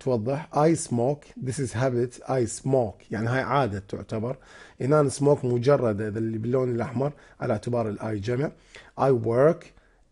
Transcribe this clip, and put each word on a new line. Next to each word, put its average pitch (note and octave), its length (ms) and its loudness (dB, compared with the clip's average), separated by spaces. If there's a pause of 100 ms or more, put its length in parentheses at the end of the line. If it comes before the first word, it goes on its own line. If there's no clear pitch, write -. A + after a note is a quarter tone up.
توضح. C3 540 -2
I D#3 220 4
smoke. C3 680 -4
This B2 120 -4
is C3 140 -4
habit. B2 560 -2
I C3 180 0 (160)
smoke. C3 480 0
يعني A2 180 -2
هاي B2+ 120 0
عادة A#2 480 0
تعتبر. A2+ 480 -8 (440)
هنا C#3+ 300 4
smoke C#3 340 2
مجردة، A#2+ 640 2
إذا G#2 100 -4
اللي A2+ 200 -2
باللون B2 360 0
الأحمر A#2+ 380 -2 (280)
على B2 120 -2
اعتبار A#2 360 -2
ال G#2 100 -6
I - 60 -10
جمع. A2 460 -4 (500)
I C3+ 100 4
work B2+ 540 4 (480)